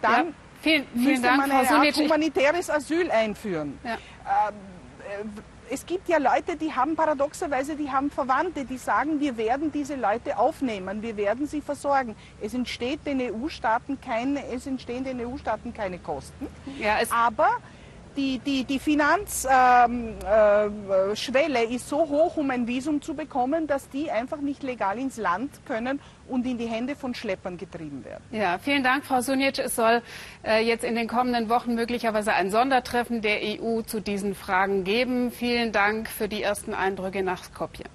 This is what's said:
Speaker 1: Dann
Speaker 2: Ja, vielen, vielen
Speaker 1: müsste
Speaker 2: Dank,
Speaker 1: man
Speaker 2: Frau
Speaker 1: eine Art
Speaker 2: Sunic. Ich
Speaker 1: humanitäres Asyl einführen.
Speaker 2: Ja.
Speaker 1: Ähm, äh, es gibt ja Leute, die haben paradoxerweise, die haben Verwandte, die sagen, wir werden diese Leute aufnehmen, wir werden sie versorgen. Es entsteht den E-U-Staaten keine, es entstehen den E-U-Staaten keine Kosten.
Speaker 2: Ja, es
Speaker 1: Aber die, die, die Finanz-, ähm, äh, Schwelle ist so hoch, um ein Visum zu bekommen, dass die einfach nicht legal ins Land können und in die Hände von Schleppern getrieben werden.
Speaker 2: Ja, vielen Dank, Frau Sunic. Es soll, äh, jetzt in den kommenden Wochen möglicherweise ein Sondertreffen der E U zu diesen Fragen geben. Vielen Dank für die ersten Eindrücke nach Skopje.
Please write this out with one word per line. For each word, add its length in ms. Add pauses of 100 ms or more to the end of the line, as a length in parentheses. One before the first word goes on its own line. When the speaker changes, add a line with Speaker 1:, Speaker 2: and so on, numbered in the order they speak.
Speaker 1:
Dann 260
Speaker 2:
Ja, 60 (280)
vielen, 260
vielen 160
Speaker 1:
müsste 240
Speaker 2:
Dank, 100
Speaker 1:
man 120
Speaker 2:
Frau 80
Speaker 1:
eine 120
Art 80
Speaker 2:
Sunic. 200
Ich 60
Speaker 1:
humanitäres 640
Asyl 420
einführen. 720
Speaker 2:
Ja. 100
Speaker 1:
Ähm, 640 (440)
äh, 540 (140)
es 160
gibt 240
ja 120
Leute, 380
die 140
haben 240
paradoxerweise, 800
die 140
haben 220
Verwandte, 540
die 120
sagen, 420
wir 160
werden 360
diese 240
Leute 420
aufnehmen, 640
wir 160
werden 300
sie 120
versorgen. 560 (240)
Es 140
entsteht 540
den 120
E-U-Staaten 800
keine, 460
es 220
entstehen 360
den 160
E-U-Staaten 540
keine 240
Kosten. 500 (320)
Speaker 2:
Ja, 220
es 100
Speaker 1:
Aber 380 (680)
die, 240
die, 240
die 160
Finanz-, 720
ähm, 720
äh, 960
Schwelle 480
ist 240
so 80
hoch, 400
um 120
ein 160
Visum 360
zu 120
bekommen, 540
dass 220
die 200
einfach 280
nicht 260
legal 340
ins 200
Land 340 (140)
können 340 (300)
und 180
in 100
die 100
Hände 280
von 180
Schleppern 440
getrieben 480
werden. 260
Speaker 2:
Ja, 260
vielen 260
Dank, 200
Frau 160
Sunic. 400
Es 160
soll, 260 (440)
äh, 200
jetzt 200
in 100
den 140
kommenden 400
Wochen 260
möglicherweise 560
ein 200
Sondertreffen 720
der 220
E 160
U 220
zu 180
diesen 340
Fragen 520
geben. 440
Vielen 440
Dank 340
für 220
die 120
ersten 320
Eindrücke 480
nach 220
Skopje. 400 (120)